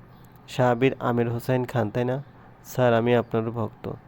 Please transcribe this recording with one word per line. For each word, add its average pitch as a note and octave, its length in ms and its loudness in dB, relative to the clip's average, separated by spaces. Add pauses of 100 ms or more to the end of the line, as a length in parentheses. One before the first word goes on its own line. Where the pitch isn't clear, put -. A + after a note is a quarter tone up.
(480)
"সাহাবীর B2 520 2
আমির A#2+ 280 0
হোসাইন B2 360 -2
খান, A2 260 -2
তাই B2 140 -2
না? C3 180 -2 (420)
স্যার, B2 300 2
আমি A#2 220 4
আপনার A2+ 340 0
ভক্ত। A2+ 340 -8 (240)